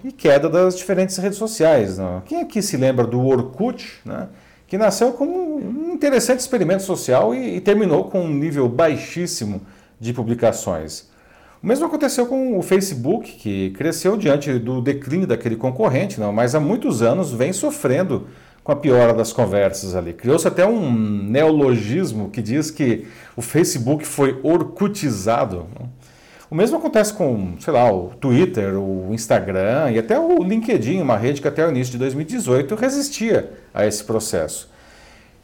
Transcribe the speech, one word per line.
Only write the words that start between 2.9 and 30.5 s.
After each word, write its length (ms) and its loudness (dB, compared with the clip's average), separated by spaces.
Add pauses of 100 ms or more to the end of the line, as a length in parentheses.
do 180 0
Orkut, 800 -2
né? 240 -10 (380)
Que 100 -6
nasceu 360 2
como 460 -2
um 360 -6
interessante 460 2
experimento 420 0
social 500 0
e, 240 -4
e 40 -6
terminou 500 2
com 120 0
um 60 -4
nível 400 0
baixíssimo 920 -2 (380)
de 120 -4
publicações. 960 -2 (560)
O 40 -6
mesmo 200 0
aconteceu 400 0
com 320 -2
o 40 0
Facebook, 720 -2
que 380 -4
cresceu 460 -2
diante 420 0
do 240 -4
declínio 440 -2
daquele 300 -2
concorrente, 640 -2
não? 120 -2
Mas 220 2
há 60 2
muitos 400 0
anos 320 2
vem 200 0
sofrendo 760 -2 (360)
com 80 -2
a 60 2
piora 380 6
das 180 0
conversas 640 0
ali. 160 -4
Criou-se 340 0
até 200 2
um 260 0
neologismo 1400 2
que 140 -6
diz 280 -2
que 360 0 (280)
o 60 -10
Facebook 680 0
foi 360 0
orkutizado, 1200 0 (120)
né? 80 -12 (640)
O 40 -8
mesmo 240 2
acontece 340 0
com, 480 -2
sei 140 -2
lá, 180 6
o 160 -2 (100)
Twitter, 560 2
o 380 -2
Instagram 800 0
e 80 2
até 200 0
o 240 4
LinkedIn, 600 0